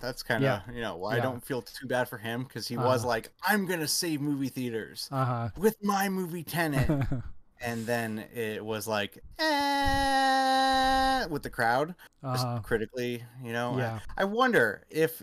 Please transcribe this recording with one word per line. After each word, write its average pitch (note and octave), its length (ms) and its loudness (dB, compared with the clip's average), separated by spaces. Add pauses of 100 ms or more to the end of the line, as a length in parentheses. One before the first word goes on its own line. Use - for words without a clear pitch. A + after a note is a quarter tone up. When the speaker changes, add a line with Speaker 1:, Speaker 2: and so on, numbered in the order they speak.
Speaker 1:
That's B2 200 -6
kinda, B2+ 460 0
Speaker 2:
Yeah. B2 80 -12
Speaker 1:
you A#2+ 60 -6
know, F#2+ 160 -6
why G2+ 160 -4
I - 40 2
Speaker 2:
Yeah. B2 60 0
Speaker 1:
don't B2+ 220 -4
feel B2 160 -4
too - 260 -12
bad B2 220 2
for B2 80 -10
him, A#2 260 -4
'cause - 240 -10
he B2 80 -6
was B2+ 260 4
Speaker 2:
Uh-huh. B2 60 -2
Speaker 1:
like, A2+ 240 -2 (160)
"I'm G3+ 180 2
gonna E3 220 -2
save D#3+ 320 0
movie C#3 300 0
theaters A#2 640 -6
Speaker 2:
Uh-huh. B2 420 0
Speaker 1:
with G3 260 2
my G3+ 280 2
movie F3+ 340 -4
Tenet." D3 460 2
Speaker 2:
<laughs> C#3 340 0 (380)
Speaker 1:
And A#2 240 -4
then A2+ 340 0 (140)
it G#2+ 300 -4
was G#2+ 240 -4
like, G2+ 300 0 (220)
"Eh," C4+ 1900 2
with D3 160 -4
the - 60 -4
crowd, B2+ 460 2 (360)
just B2+ 160 0
Speaker 2:
Uh-huh. A#2+ 140 -4
Speaker 1:
critically, A#2+ 640 -2 (200)
you A#2 100 -8
know? A#2+ 260 0
I, - 0 -
Speaker 2:
Yeah. A2+ 200 -2 (180)
Speaker 1:
I G3 80 2
wonder G3+ 640 4
if D#3+ 340 0